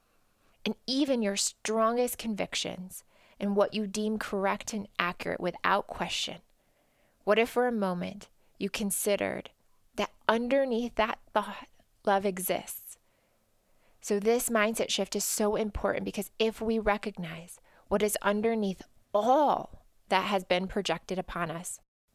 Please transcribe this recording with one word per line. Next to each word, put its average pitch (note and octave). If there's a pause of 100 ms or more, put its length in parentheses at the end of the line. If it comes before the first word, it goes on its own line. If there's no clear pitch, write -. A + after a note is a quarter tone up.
(640)
and G#3+ (100)
even C4
your G3+
strongest A3+
convictions F#3 (360)
and G3+
what G3+
you G#3
deem G#3+
correct G3+
and G3+ (120)
accurate F3+
without F3+
question, - (880)
what G#3
if A#3+
for B3
a B3
moment F#3+ (280)
you G3
considered - (460)
that - (180)
underneath A#3+
that A3 (140)
thought, G3+ (380)
love G3
exists? - (1040)
So G3+
this A#3
mindset A3+
shift -
is G3+
so G#3+
important, G3+
because F#3+
if A3
we A3+
recognize F3+ (280)
what G3+
is G#3
underneath G#3 (300)
all B3 (240)
that F#3+
has G3+
been F3+
projected F#3
upon E3+
us, E3+ (360)